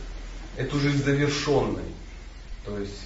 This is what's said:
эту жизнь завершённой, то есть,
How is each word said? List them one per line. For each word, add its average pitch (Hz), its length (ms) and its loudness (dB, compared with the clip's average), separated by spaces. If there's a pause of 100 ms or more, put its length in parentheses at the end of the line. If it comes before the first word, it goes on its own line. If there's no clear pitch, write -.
(560)
эту 139 220 0
жизнь 139 240 4
завершённой, 139 800 4 (840)
то 104 140 -4
есть, 101 280 -4